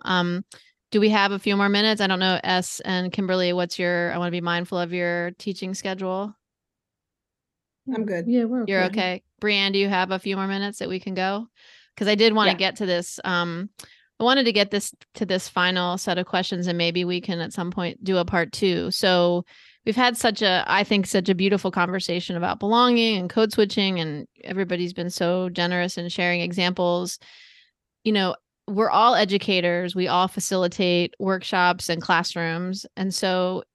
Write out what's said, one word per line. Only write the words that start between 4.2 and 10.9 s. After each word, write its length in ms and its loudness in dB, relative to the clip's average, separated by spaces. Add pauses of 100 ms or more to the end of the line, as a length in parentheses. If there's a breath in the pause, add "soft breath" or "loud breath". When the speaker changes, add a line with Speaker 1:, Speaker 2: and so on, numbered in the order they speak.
Speaker 1:
be 100 -4
mindful 380 -2
of 140 -4
your 380 -2
teaching 420 -8
schedule. 600 -6 (1600)
Speaker 2:
I'm 120 -2
good. 220 -4
Speaker 3:
Yeah, 180 2
we're 220 -2
Speaker 1:
You're 180 2
Speaker 3:
okay. 300 -2
Speaker 1:
okay. 80 -14 (180)
Brianne, 320 2
do 60 2
you 100 2
have 220 0
a 80 -2
few 180 -4
more 100 -2
minutes 320 -4
that 80 -6
we 120 -6